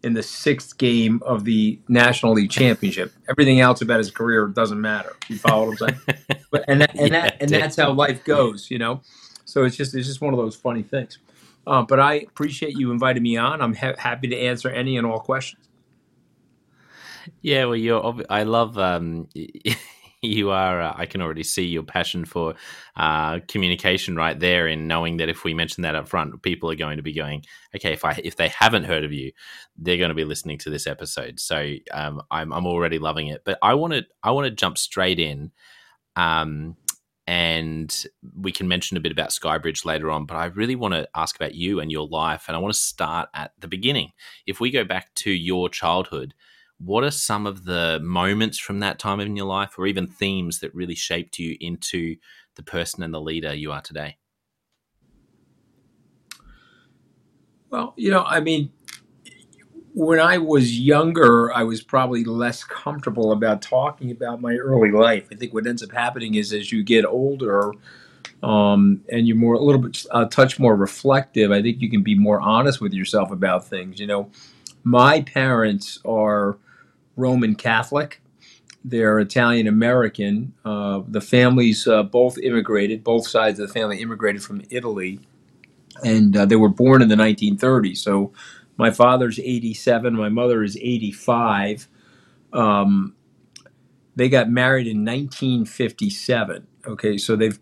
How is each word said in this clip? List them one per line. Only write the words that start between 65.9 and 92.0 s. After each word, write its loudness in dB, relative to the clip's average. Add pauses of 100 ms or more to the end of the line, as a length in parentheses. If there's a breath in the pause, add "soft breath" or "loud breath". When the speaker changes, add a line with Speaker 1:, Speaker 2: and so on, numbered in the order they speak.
Speaker 1:
happening -4
is -2
as -6
you 0
get 6
older, 0 (680 loud breath)
um, 4
and 2
you're 2
more, 4
a 0
little 6
bit, -8
a 4
touch 4
more 6
reflective, 2
I 4
think -2
you -2
can 2
be 2
more 6
honest 2
with -4
yourself 0
about -2
things. -10
You -8
know, -4 (520 loud breath)
my 8
parents 0
are 0 (600 soft breath)
Roman 2
Catholic. -2 (600 soft breath)
They're 2
Italian 2
American. 0 (100)
Uh, -4
the -4
families, 4
uh, 6
both 2
immigrated, 0
both 2
sides 2
of -6
the -16
family -4
immigrated -4
from -10
Italy. -6 (840)
And, 6
uh, 4
they 6
were 8
born 8
in 6
the 6
nineteen 4
thirties. 2
So 0 (460 loud breath)
my 4
father's 4
eighty-seven, -2
my -2
mother 2
is -4
eighty-five. -2 (640 soft breath)